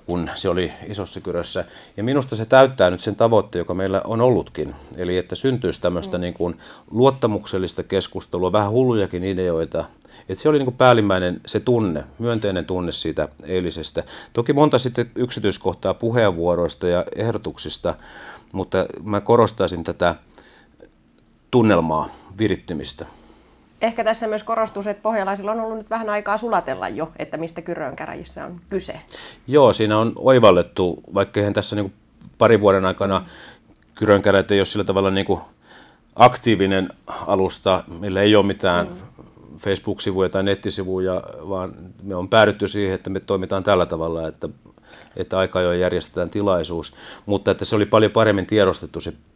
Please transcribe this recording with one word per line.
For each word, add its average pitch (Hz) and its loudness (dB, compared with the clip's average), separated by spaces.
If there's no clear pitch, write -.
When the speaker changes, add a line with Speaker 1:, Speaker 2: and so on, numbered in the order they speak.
Speaker 1:
kun 87 -4
se - -4
oli 87 -2
Isossa 95 -10
Kyrössä. 87 -6
Ja 101 -6
minusta 131 -2
se 110 -6
täyttää 131 6
nyt 90 -4
sen 98 -4
tavoitteen, 110 2
joka 87 -6
meillä 95 -2
on 113 -2
ollutkin. 78 0
Eli 90 -2
että 90 -6
syntyisi 123 -2
tämmöistä 90 -4
Speaker 2:
Mm. 90 -4
Speaker 1:
niin 87 -6
kuin 85 -4
luottamuksellista 107 -2
keskustelua, 90 -4
vähän 104 0
hullujakin 107 0
ideoita. 85 -2
Et 95 -8
se 151 2
oli 151 4
niin 139 -2
kuin 127 -2
päällimmäinen 98 4
se - -4
tunne, 101 0
myönteinen 107 -2
tunne 87 -4
siitä 78 -4
eilisestä. 82 -6
Toki 120 0
monta 143 4
sitten 123 -4
yksityiskohtaa 101 -4
puheenvuoroista 90 0
ja 87 0
ehdotuksista, 95 -6
mutta 95 -2
mä 101 -4
korostaisin 98 2
tätä 85 -2
tunnelmaa, 87 4
virittymistä. 87 -4
Speaker 2:
Ehkä 226 -2
tässä 220 -2
myös 214 -6
korostuu 220 -4
se, 208 -6
että 202 -8
pohjalaisilla 202 -4
on 226 -4
ollut 226 -6
nyt 214 -14
vähän 226 -4
aikaa 208 -2
sulatella 135 -4
jo, 151 -6
että - -8
mistä 165 -10
Kyrön 156 -10
käräjissä - -14
on 175 -16
kyse. 185 -8
Speaker 1:
Joo, 127 6
siinä 107 2
on 117 0
oivallettu, 98 4
vaikka 98 0
eihän 104 0
tässä 101 -4
niinku 101 -4
parin 110 6
vuoden 98 6
aikana 92 -2
Kyrön 104 4
käräjät 98 4
ei 101 4
ole 95 2
sillä 104 -4
tavalla 95 0
niinku 95 -2
aktiivinen 98 4
alusta, 95 0
meillä 95 -2
ei 107 6
ole 101 2
mitään 92 0
Speaker 2:
Mm. 87 -14
Speaker 1:
Facebook-sivuja 95 -4
tai 95 -2
nettisivuja, 92 -4
vaan 95 -8
me 95 -8
on 90 -6
päädytty 104 4
siihen, 98 -4
että 92 -8
me 95 -4
toimitaan 95 -4
tällä 92 2
tavalla, 82 -6
että, 78 -12
että 92 -6
aika 92 0
ajoin 87 2
järjestetään 87 -2
tilaisuus, 87 -2
mutta 101 0
että 95 -2
se - -2
oli 104 2
paljon 107 4
paremmin 104 2
tiedostettu 92 0
se 82 -8